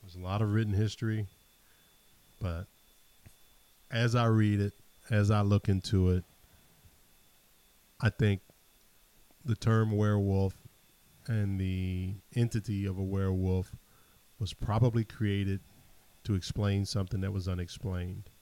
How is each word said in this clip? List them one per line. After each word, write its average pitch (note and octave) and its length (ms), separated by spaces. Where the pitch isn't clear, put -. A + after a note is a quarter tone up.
There's F2+ 140
a F2+ 40
lot F#2 220
of G#2 100
written G#2+ 220
history, G#2+ 540
but E2+ 260
as A#2 240
I A#2+ 100
read G#2+ 340
it, G2+ 140
as G#2 200
I G#2 120
look G2+ 280
into F#2 400
it, F2+ 140
I A2 100
think G2+ 320
the A#2 100
term A2+ 360
werewolf G2+ 640
and G2+ 320
the F#2 560
entity A2 500
of F#2+ 120
a G2 60
werewolf F#2+ 720
was G2+ 140
probably A2+ 500
created G2+ 560
to G#2+ 120
explain G2+ 500
something G2 360
that G2 120
was F#2+ 140
unexplained. F2+ 840